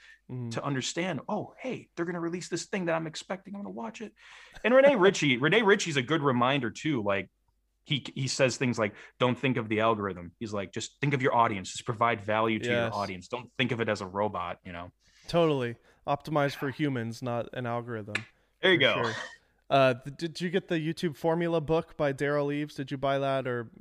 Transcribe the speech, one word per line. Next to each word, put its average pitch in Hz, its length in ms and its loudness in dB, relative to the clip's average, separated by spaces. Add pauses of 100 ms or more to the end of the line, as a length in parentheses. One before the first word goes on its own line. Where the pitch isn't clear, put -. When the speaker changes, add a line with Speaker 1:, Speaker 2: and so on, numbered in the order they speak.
(300)
Speaker 1:
Mm-hmm. 123 200 -8
Speaker 2:
to 113 140 -6
understand, 143 640 -4
"Oh, 180 320 -6
hey, - 360 -10
they're 175 100 -4
gonna 170 140 -6
release 170 300 -6
this 165 160 -6
thing 190 200 -6
that 165 100 0
I'm 160 120 -4
expecting. 190 480 -10
I'm 202 80 -10
gonna 196 100 -12
watch 226 280 -12
it." 208 120 -14 (500)
And 233 120 4
Rene 277 200 10
Speaker 1:
<laughs> 185 120 6
Speaker 2:
Ritchie, 147 300 6
Rene 156 260 4
Ritchie's 190 340 4
a 131 60 2
good 147 180 2
reminder 127 480 2
too. 143 320 -2
Like, 98 280 0 (560)
he, - 280 -2
he 135 140 -4
says 127 300 2
things 120 200 0
like, 107 160 0 (240)
"Don't 123 220 2
think 127 180 0
of 113 120 -6
the 107 100 0
algorithm." 101 600 0
He's 107 140 -8
like, 98 180 -6
"Just - 300 -10
think 139 140 2
of 131 80 -2
your 135 100 4
audience. 113 380 2
Just - 140 -12
provide 117 360 0
value 110 380 0
to 117 100 -4
your 120 140 2
Speaker 1:
Yes. 113 100 -4
Speaker 2:
audience. 98 340 -6
Don't 123 300 -10
think 127 140 0
of 117 100 -4
it 110 80 0
as 104 120 -2
a 101 40 -6
robot," 95 580 -4
you 90 80 -14
know? 87 200 -12 (360)
Speaker 1:
Totally. 143 500 0 (280)
Optimize 143 500 -2
for 143 140 -4
humans, 120 540 -4
not 120 300 -4
an 127 120 -8
algorithm. 117 500 -8 (460)
Speaker 2:
There 185 120 6
you 170 40 4
Speaker 1:
For 139 40 2
Speaker 2:
go. 120 120 6 (100)
Speaker 1:
sure. 113 100 -2 (580)
Uh, 135 240 6
th-, 135 220 -14
did 165 240 -6
you 180 100 -2
get 180 160 -2
the 180 80 0
YouTube 160 420 -2
Formula 165 440 2
book 160 360 -2
by 143 160 0
Daryl 143 400 -2
Eves? 147 220 -6
Did 139 160 -8
you 143 60 -6
buy 139 220 0
that, 135 280 0
or 120 220 -4 (120)